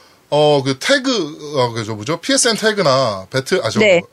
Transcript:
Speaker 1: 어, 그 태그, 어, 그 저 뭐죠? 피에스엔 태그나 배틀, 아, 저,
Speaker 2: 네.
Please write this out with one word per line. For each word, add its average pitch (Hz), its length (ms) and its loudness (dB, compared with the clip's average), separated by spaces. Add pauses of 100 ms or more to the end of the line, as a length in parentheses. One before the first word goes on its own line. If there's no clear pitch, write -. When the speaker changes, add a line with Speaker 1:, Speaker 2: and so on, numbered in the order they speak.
(300)
Speaker 1:
어, 147 340 4
그 135 140 -2
태그, 170 800 -2
어, 123 160 2
그 113 120 -6
저 110 100 -8
뭐죠? 113 260 -6
피에스엔 254 360 0
태그나 135 720 0
배틀, 131 340 -2
아, 196 60 -4
저, - 100 -2
Speaker 2:
네. 190 200 4 (120)